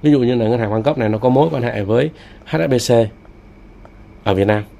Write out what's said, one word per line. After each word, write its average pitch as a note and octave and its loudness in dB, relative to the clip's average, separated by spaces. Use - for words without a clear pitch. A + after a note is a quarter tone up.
Ví D3 2
dụ C#3+ 4
như B2 0
là A2+ 0
ngân A#2+ 0
hàng G#2+ -2
Bangkok A2+ -2
này A2+ -2
nó G#2+ -2
có B2 0
mối C#3 2
quan C3 -6
hệ A2 -6
với A#2+ 0
H - -8
S D#3+ -2
B C3+ 0
C A#2 2
ở G2+ -2
Việt G2 0
Nam. G#2 0